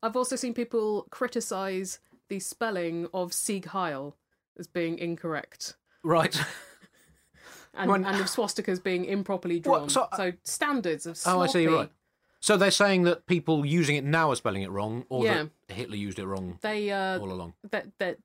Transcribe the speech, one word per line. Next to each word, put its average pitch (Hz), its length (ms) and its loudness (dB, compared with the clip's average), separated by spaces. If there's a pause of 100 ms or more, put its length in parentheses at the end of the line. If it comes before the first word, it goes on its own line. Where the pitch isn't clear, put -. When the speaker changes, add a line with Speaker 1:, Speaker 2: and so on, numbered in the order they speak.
Speaker 1:
I've 220 140 -2
also 254 200 0
seen 240 180 -4
people 214 560 -2
criticise 190 880 -4 (300)
the 196 120 -6
spelling 175 760 -4
of 180 180 -4
Sieg 196 340 -4
Heil 151 500 -6 (420)
as 175 80 -12
being 170 320 -2
incorrect. 170 760 -8 (260)
Speaker 2:
Right. 160 440 4
<laughs> - 40 -10 (1200)
Speaker 1:
And, 190 160 -2
Speaker 2:
When 190 160 4
Speaker 1:
and 196 160 0
of 190 60 0
swastikas 196 560 -2
being 180 220 0
improperly 185 540 -2
Speaker 2:
What? 165 40 -4
Speaker 1:
drawn. 147 280 2
Speaker 2:
So, 262 260 2
Speaker 1:
So 185 160 0 (100)
standards 240 640 -2
of 165 180 -10
Speaker 2:
Oh, 185 160 4
I 175 60 4
see, 175 200 4
Speaker 1:
sloppy. 160 100 6
Speaker 2:
right. 113 140 0 (500)
So 214 160 6
they're 190 160 6
saying 190 320 6
that 170 220 2
people 160 380 2
using 147 300 4
it 143 80 0
now 151 300 4
are - 40 4
spelling 98 260 -2
it 95 100 -6
wrong, 110 360 -4
or 131 160 0
Speaker 1:
Yeah. 190 200 2 (240)
Speaker 2:
that - 60 -14
Hitler 107 200 -8
used 101 240 -6
it 98 80 -6
wrong 92 360 -6
Speaker 1:
They, 214 280 -2
uh, 190 300 -2
Speaker 2:
all 104 100 -6
along? 180 240 -8 (160)
Speaker 1:
that, - 160 -4 (120)
that 185 260 -2